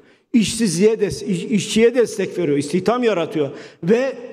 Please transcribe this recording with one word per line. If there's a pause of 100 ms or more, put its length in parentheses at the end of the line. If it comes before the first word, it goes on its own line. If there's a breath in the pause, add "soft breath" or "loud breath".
(320 soft breath)
İşsizliğe
des-,
iş-,
işçiye
destek
veriyor,
istihdam
yaratıyor. (320 loud breath)
Ve (140)